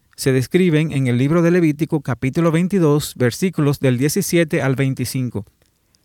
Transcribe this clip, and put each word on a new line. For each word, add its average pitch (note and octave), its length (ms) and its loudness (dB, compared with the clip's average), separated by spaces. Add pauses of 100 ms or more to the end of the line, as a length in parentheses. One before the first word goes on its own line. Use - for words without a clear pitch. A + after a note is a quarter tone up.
(200)
se C3+ 140 0
describen D3+ 580 2
en C3+ 160 0
el A#2+ 100 2
libro C#3+ 240 2
de E3+ 80 2
Levítico, D#3+ 520 0
capítulo C#3 500 -2
veintidós, E3 640 0
versículos C#3+ 640 0
del B2+ 180 2
diecisiete D#3+ 640 0
al C3+ 140 0
veinticinco. B2+ 720 -4 (600)